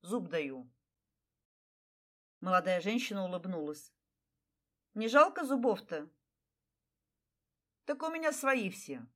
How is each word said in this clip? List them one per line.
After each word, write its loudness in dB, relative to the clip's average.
Зуб -6
даю». -6
Молодая 2
женщина -2
улыбнулась. -6
«Не -2
жалко 6
зубов-то?» 0
«Так -4
у -4
меня -2
свои 0
все. -12